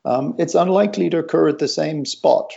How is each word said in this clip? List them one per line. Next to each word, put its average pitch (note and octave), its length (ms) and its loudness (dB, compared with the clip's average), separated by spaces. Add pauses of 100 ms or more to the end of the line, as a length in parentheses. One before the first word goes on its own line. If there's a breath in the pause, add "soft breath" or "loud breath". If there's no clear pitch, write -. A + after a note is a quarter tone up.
Um, C3 340 -2
it's E3 180 0
unlikely F#3 560 2
to E3 80 0
occur D#3+ 280 2
at D3+ 120 0
the D3 80 -2
same D#3 380 -4
spot, - 520 0